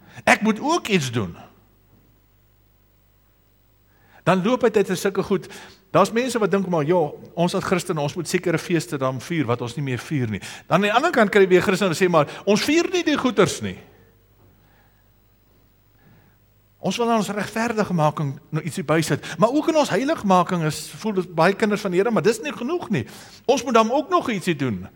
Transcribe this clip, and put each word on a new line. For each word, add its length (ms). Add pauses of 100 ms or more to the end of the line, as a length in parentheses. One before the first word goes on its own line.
(260)
Ek 160
moet 160
ook 320
iets 240
doen. 220 (3000)
Dan 160
loop 240
hy 80
tyd 160
vir 80
sulke 240
goed. 240 (480)
Daar's 160
mense 320
wat 80
dink 160
maar, 160
"Ja, 300 (260)
ons 160
as 100
Christene, 360
ons 160
moet 120
sekere 300
feeste 400
dan 220
vier 260
wat 140
ons 160
nie 80
meer 140
vier 300
nie." 120 (260)
Dan 100
aan 60
die 100
ander 200
kant 180
kry 120
jy 60
weer 140
Christene 280
wat 120
sê, 80
"Maar 340
ons 200
vier 260
nie 140
die 140
goeters 440
nie." 160 (3000)
Ons 160
wil 80
aan 140
ons 100
regverdigmaking 1040 (180)
nog 160
ietsie 160
bysit, 400 (160)
maar 160
ook 160
in 80
ons 80
heiligmaking 800
is, 140 (180)
voel 160
dit 160
baie 240
kinders 240
van 140
die 80
Here, 100
maar 140
dis 180
nie 80
genoeg 400
nie. 140 (420)
Ons 160
moet 140
dan 100
ook 240
nog 160
ietsie 320
doen. 220 (140)